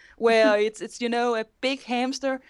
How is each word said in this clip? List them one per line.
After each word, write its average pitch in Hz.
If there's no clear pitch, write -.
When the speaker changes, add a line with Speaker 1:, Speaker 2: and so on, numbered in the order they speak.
Speaker 1:
Where 220
Speaker 2:
<laughs> 214
Speaker 1:
it's, 214
it's, -
you 233
know, 240
a 220
big 269
hamster 262